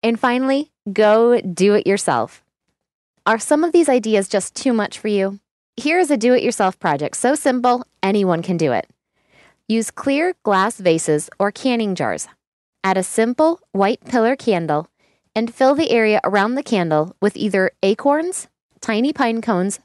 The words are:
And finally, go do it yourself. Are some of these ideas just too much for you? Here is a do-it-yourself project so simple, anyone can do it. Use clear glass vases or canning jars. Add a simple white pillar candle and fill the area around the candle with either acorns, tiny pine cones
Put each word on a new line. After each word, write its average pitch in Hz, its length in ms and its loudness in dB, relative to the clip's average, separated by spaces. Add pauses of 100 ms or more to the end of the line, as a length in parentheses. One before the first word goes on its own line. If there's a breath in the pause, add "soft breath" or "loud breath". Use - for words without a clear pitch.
And 226 180 -2
finally, 262 520 -2 (200)
go 220 480 4
do 190 340 0
it - 140 2
yourself. 165 560 -2 (800)
Are 220 140 0
some 302 240 0
of 339 80 0
these 339 160 4
ideas 214 400 0
just - 280 -4
too 262 180 -2
much 208 260 -4
for - 80 -8
you? 196 320 -2 (360)
Here 302 220 -2
is 339 140 2
a 277 60 2
do-it-yourself 220 600 2
project 147 400 -2
so 254 160 0
simple, 254 500 0 (200)
anyone 190 400 0
can 175 140 -4
do 156 160 0
it. 104 140 -4 (800 soft breath)
Use 220 220 -2
clear 302 540 -2
glass 202 340 0
vases 165 600 0
or 202 120 0
canning 226 440 -2
jars. 110 320 -4 (560)
Add 190 140 2
a 185 60 -2
simple 247 560 0 (120)
white 196 340 -2
pillar 240 300 0
candle 165 520 -2 (480)
and 226 160 -2
fill 262 220 2
the 302 160 0
area 220 340 2
around 208 320 0
the 285 80 -6
candle 170 580 0
with 202 140 0
either 190 360 -2 (100)
acorns, 294 680 -2 (320)
tiny 233 320 -2
pine 226 280 -2
cones 196 440 -2